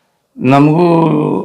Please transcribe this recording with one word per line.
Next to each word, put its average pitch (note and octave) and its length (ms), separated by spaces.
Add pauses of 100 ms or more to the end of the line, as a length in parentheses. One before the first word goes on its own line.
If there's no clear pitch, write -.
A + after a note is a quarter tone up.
(380)
ನಮಗೂ, D3+ 640 (440)